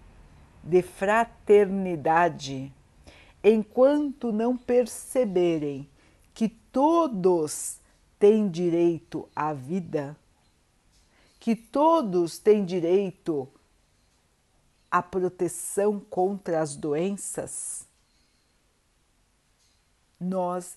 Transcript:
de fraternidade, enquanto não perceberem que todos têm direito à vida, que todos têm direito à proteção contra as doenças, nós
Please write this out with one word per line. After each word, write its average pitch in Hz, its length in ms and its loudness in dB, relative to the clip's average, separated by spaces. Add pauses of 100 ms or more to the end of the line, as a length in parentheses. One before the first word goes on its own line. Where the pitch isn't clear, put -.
(600)
de 175 200 2
fraternidade, 175 1900 0 (680)
enquanto 247 920 2
não 233 240 -2
perceberem 180 1300 -2 (440)
que 220 160 -2
todos 233 1300 0 (400)
têm 208 300 6
direito 170 840 -2
à 151 200 -4
vida, 151 640 -6 (1200)
que 226 160 -2
todos 233 800 0
têm 214 280 4
direito 170 840 -2 (1400)
à 180 100 2
proteção 185 1000 -4
contra 185 600 -4
as 147 160 -4
doenças, 156 1120 -8 (2250)
nós 180 560 -6